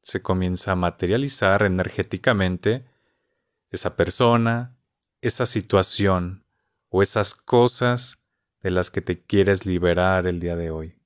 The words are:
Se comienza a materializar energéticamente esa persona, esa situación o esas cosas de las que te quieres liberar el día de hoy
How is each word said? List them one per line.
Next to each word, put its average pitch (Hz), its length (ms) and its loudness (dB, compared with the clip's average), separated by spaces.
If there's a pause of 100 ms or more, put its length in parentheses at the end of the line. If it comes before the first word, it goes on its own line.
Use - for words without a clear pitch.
Se - 200 -8
comienza 92 500 -2
a 90 40 2
materializar 98 840 0
energéticamente 95 1200 0 (840)
esa - 260 -6
persona, 117 800 0 (440)
esa 123 240 -2
situación 95 1000 0 (440)
o 95 140 2
esas 101 320 0
cosas 123 880 0 (400)
de 95 80 -2
las 90 200 0
que 92 120 -6
te 90 220 -6
quieres 98 420 2
liberar 90 600 2
el 87 140 -4
día 85 160 -4
de 82 140 -6
hoy 80 360 -10